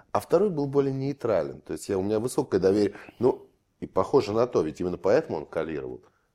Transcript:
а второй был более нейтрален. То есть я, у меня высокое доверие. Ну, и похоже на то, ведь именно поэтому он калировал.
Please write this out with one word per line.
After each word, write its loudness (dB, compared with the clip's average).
а 0
второй 2
был -4
более 0
нейтрален. -2
То -10
есть -8
я, -2
у 0
меня 0
высокое 0
доверие. 4
Ну, 0
и -8
похоже 2
на 2
то, 0
ведь -4
именно -4
поэтому 0
он -10
калировал. -8